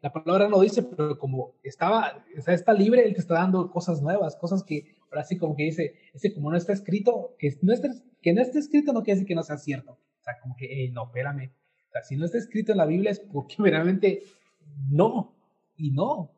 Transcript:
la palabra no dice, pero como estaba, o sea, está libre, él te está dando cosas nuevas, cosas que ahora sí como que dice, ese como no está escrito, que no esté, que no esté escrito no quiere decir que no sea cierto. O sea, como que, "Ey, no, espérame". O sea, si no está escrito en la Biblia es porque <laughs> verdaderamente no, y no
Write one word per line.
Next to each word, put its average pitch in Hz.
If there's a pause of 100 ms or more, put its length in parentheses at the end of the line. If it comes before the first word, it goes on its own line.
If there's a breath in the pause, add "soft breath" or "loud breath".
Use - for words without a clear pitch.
la -
palabra 190
no 202
dice, 208
pero 151
como 131
estaba, 170 (140)
o 143
sea, 170
está 180
libre, 220
él 202
te 180
está 165
dando 180
cosas 165
nuevas, 165
cosas 185
que - (140)
ahora 151
sí 175
como 160
que 147
dice, 156 (180 soft breath)
ese -
como 147
no 170
está 170
escrito, 202
que 143
no 196
esté, 277 (320)
que 170
no 220
esté 254
escrito 294
no 226
quiere 202
decir 190
que 170
no 165
sea 151
cierto. 131
O -
sea, 120
como 127
que, 131
"Ey, 127
no, 120
espérame". 131 (360)
O -
sea, 117
si 135
no 156
está 175
escrito 220
en 202
la 170
Biblia 185
es 196
porque -
<laughs> -
verdaderamente 185 (680 loud breath)
no, 185 (400)
y 151
no 180